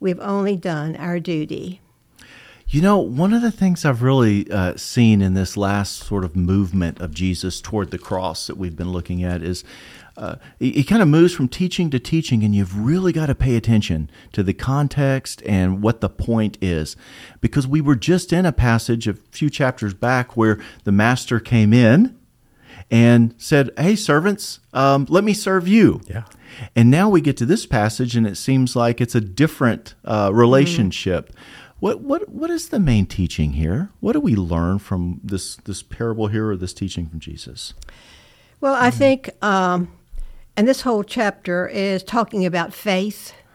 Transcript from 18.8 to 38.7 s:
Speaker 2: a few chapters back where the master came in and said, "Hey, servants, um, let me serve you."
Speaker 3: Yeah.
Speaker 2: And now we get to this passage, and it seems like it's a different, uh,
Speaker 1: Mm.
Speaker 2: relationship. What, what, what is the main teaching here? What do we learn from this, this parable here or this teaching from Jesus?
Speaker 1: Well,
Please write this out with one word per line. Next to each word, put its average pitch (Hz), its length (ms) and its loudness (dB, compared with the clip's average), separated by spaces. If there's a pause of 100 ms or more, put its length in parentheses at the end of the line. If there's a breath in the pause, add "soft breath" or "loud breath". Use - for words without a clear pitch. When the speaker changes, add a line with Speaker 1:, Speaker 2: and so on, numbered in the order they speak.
Speaker 2:
a 101 80 -2 (180)
few 147 180 -2
chapters 123 420 -2
back 123 420 -2
where 110 240 2 (260 loud breath)
the 104 80 0
master 113 480 2
came 110 340 4
in 127 400 6 (760 loud breath)
and 117 460 6
said, 143 400 0
"Hey, 196 200 2
servants, 196 640 -2 (120)
um, 139 380 2
let 190 140 4
me 208 100 0
serve 190 340 -2
you." 190 400 6
Speaker 3:
Yeah. 110 140 -10 (520 loud breath)
Speaker 2:
And 117 160 6
now 185 200 4
we 175 100 6
get 147 160 0
to 120 100 -4
this 190 200 0
passage, 117 500 -2
and 113 100 4
it 98 120 -8
seems 131 360 0
like 120 240 0
it's 120 160 -2
a 117 60 2
different, 110 760 -2 (120)
uh, 101 240 0
Speaker 1:
Mm. 98 60 0
Speaker 2:
relationship. 120 960 2 (460 loud breath)
What, 214 200 -4
what, 294 280 -4
what 311 200 -8
is 330 200 -6
the 277 100 -4
main 117 280 2
teaching 78 480 -4
here? 87 440 -4
What 214 140 -2
do 302 80 0
we 175 160 0
learn 87 420 -2
from 87 460 -6
this, 98 320 -8
this - 260 -12
parable 110 460 -6
here 110 220 -2
or 98 60 -4
this 90 160 -8
teaching 92 340 -8
from 80 120 -14
Jesus? - 560 -16 (880 soft breath)
Speaker 1:
Well, 269 140 0